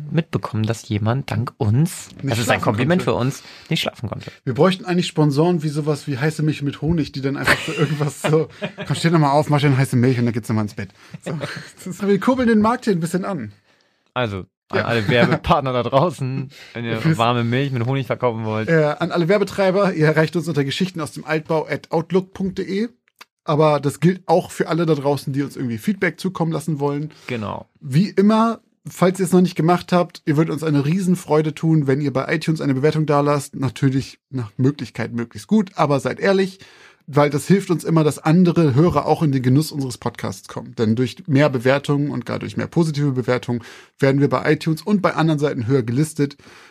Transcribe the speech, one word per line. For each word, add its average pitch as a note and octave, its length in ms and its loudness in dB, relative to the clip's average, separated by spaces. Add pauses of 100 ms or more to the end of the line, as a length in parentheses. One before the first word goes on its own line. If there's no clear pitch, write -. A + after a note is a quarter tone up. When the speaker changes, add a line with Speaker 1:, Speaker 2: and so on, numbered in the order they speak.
(120)
Speaker 1:
mitbekommen, A2 560 -4
dass A2+ 200 -6
jemand A2 440 -2
dank A2 260 -4
uns, A#2+ 520 0 (120)
Speaker 2:
Nicht C3+ 120 -4
Speaker 1:
das A2 40 -2
ist - 40 -2
ein A2 40 0
Speaker 2:
schlafen G#2 160 0
Speaker 1:
Kompliment C3+ 420 0
Speaker 2:
konnte. A#2+ 80 0
Speaker 1:
für - 80 2
uns, B2+ 240 -4 (260)
nicht D#3+ 120 -2
schlafen - 260 -8
konnte. - 240 -10 (120)
Speaker 2:
Wir C3 100 -4
bräuchten F#3 320 2
eigentlich F3+ 220 -2
Sponsoren D3+ 560 0
wie D#3 60 -4
sowas D3 360 -4
wie C3+ 140 -6
heiße D#3 240 -2
Milch D3 180 -2
mit C#3+ 220 -6
Honig, D#3 280 -2
die C3+ 100 -10
dann C#3 160 -4
einfach C#3 280 0
so D#3+ 80 -6
irgendwas D3+ 480 -2
so, D#3 280 2 (120)
Speaker 1:
<laughs> G3 240 -10
Speaker 2:
„Komm, D3 100 -4
steh E3+ 140 0
doch E3+ 80 4
mal C#3+ 140 4
auf, D3+ 180 2
mach D3 120 2
dir D3 60 0
eine C3+ 100 4
heiße C3 180 0
Milch B2 240 4
und A#2+ 60 2
dann A#2 80 0
gibt's A2 160 -6
nochmal A2 160 0
ins G2+ 100 -12
Bett.“ G2 140 -10 (360)
So. D#3+ 60 -6 (460)
Das - 100 -16
ist, F#3 200 -8
wir G3 120 4
kurbeln B3+ 300 2
den A3 120 4
Markt A#3 240 0
hier G#3 80 2
ein E3+ 60 0
bisschen F3 260 -4
an. C3+ 260 -8 (640)
Speaker 1:
Also, G#2 300 -4 (280)
an - 80 -2
Speaker 2:
Ja. G#2+ 60 0
Speaker 1:
alle A2+ 220 0
Werbepartner C3+ 640 2
da B2 120 0
draußen, C3+ 680 0 (240)
wenn A#2 120 -8
ihr A2+ 60 -4
Speaker 2:
<laughs> A2+ 80 -2
Ihr A2+ 60 -6
wisst D#3+ 120 4
Speaker 1:
warme A#2 280 2
Milch C3 260 0
mit A#2 140 -2
Honig C3+ 200 -2
verkaufen A2+ 380 -2
wollt. A2 240 -4
Speaker 2:
Äh, D3+ 320 2
an E3+ 140 -4
alle F3 160 0
Werbetreiber, G3 640 2
ihr D3+ 140 2
erreicht D#3+ 280 2
uns D#3+ 140 -2
unter C#3+ 160 0
geschichten E3+ 340 -4
aus D3 140 -8
dem D3 120 -12
Altbau D#3 420 -2
at C#3+ 260 -8
outlook E3+ 400 -2
punkt F#3+ 240 -6
de. G3 320 -4 (560)
Aber D3+ 340 4
das C#3 200 -4
gilt F#3 280 2
auch F#3 240 2
für - 160 -4
alle E3+ 180 0
da D#3+ 80 2
draußen, C#3 400 -2
die C#3 80 -2
uns C#3 140 -6
irgendwie A#2 240 -4
Feedback F#3+ 400 -2
zukommen E3+ 320 -4
lassen D3+ 280 -4
wollen. C#3+ 300 -2 (160)
Speaker 1:
Genau. G#2+ 400 -6 (140)
Speaker 2:
Wie D3 300 2
immer, A3 500 2 (280)
falls F#3 320 0
ihr F#3+ 60 2
es E3+ 60 -2
noch F#3 100 6
nicht F3+ 140 2
gemacht F3 360 2
habt, F3 340 0
ihr D3 120 2
würdet E3 160 2
uns C#3+ 100 -6
eine C#3+ 220 2
Riesenfreude D#3+ 720 0
tun, D#3+ 320 2
wenn C3+ 120 2
ihr C#3 140 -2
bei C3 220 -2
iTunes D#3 260 -2
eine C#3 140 0
Bewertung D3+ 320 2
dalasst. C#3+ 480 0
Natürlich C3+ 640 -2 (100)
nach B2 280 -8
Möglichkeit B2+ 560 -2
möglichst A#2 340 -8
gut, G3+ 280 0
aber C#3+ 240 2
seid - 200 -4
ehrlich, F#3+ 400 0 (480)
weil D3 240 2
das C#3+ 160 -4
hilft F#3+ 240 4
uns D#3 140 -2
immer, D#3+ 180 4
dass D3 160 0
andere E3 560 4
Hörer D#3 320 4
auch D#3 160 2
in D#3 80 2
den C3+ 100 0
Genuss C3+ 300 2
unseres C3+ 260 -6
Podcasts - 500 -8
kommen. A#2+ 280 -14
Denn A2 200 2
durch B2 300 -4
mehr C#3+ 240 4
Bewertungen C#3 600 2
und B2+ 160 -8
gar A#2 100 -4
durch G#2 180 -8
mehr G#2+ 120 -4
positive D3 460 0
Bewertungen B2 480 -2 (360)
werden C#3 240 4
wir C#3 80 4
bei B2+ 240 0
iTunes D#3 300 -2
und G#3 180 0
bei E3+ 140 0
anderen D#3 240 2
Seiten C3+ 260 -2
höher C3 160 2
gelistet. C#3 560 -2 (340)